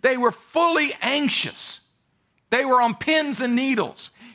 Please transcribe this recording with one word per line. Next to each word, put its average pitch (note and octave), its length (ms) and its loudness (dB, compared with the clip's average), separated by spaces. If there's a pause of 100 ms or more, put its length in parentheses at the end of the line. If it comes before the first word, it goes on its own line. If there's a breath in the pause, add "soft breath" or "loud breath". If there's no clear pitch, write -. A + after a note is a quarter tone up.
They B3+ 160 0
were B3 160 2
fully E4 680 0
anxious. - 760 -4 (680)
They B3+ 160 0
were B3+ 160 4
on A#3 140 2
pins D4+ 440 0
and A#3+ 160 0
needles. B3 540 -2 (260 loud breath)